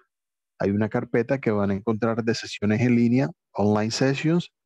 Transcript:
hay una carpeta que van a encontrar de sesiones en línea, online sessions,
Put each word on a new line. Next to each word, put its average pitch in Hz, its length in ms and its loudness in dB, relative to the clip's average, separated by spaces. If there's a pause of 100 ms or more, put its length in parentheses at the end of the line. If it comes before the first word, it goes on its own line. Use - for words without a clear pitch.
(600)
hay 98 100 0
una 104 180 0
carpeta 120 520 -2
que 117 100 0
van 101 200 0
a 98 40 0
encontrar 113 500 -2
de 113 100 0
sesiones 104 460 -2
en 120 160 4
línea, 123 340 2 (220)
online 107 380 0
sessions, 143 600 0 (160)